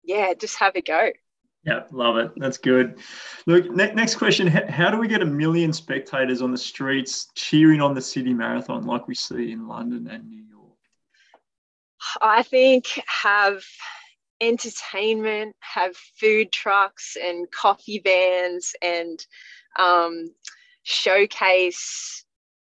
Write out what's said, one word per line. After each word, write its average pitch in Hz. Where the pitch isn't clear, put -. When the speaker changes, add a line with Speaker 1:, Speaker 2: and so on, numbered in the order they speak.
Speaker 1:
yeah, 190
just -
have 196
a 180
go. 165
Speaker 2:
Yeah, 120
love 117
it. 117
That's 131
good. 127
Look, 170
ne-, 208
next 226
question. 190
H-, 185
how 175
do 214
we 226
get 214
a 180
million 160
spectators 131
on 127
the 123
streets 135
cheering 156
on 139
the 131
Sydney 127
Marathon 120
like 120
we 127
see 120
in 113
London 117
and 113
New 110
York? 104
Speaker 1:
I 220
think 254
have 202
entertainment, 220
have 185
food 220
trucks -
and 175
coffee 202
vans 180
and, 170
um, 170
showcase, -